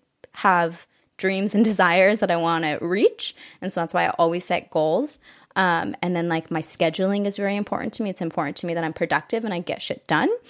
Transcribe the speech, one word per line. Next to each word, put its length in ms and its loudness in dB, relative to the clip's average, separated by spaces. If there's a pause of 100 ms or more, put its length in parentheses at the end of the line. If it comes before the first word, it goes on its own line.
(320)
have 540 2 (320)
dreams 360 -2
and 100 6
<laughs> 80 4
desires 480 4
that 100 2
I 60 2
wanna 440 0
reach. 560 0 (240)
And 100 -6
so 100 -4
that's 120 -4
why 140 2
I 120 -2
always 280 2
set 240 -2
goals. 480 0 (360)
Um, 460 0
and 160 0
then, 140 -2
like, 200 -4
my 120 -4
scheduling 640 -2
is 100 -4
very 200 -2
important 360 -6
to 100 -6
me. 60 -4
It's 140 -8
important 340 -4
to 100 -8
me 60 -4
that 120 -4
I'm 100 -4
productive 500 -2
and 80 -4
I 60 -4
get 240 -6
shit 240 -10
done. 240 4 (200)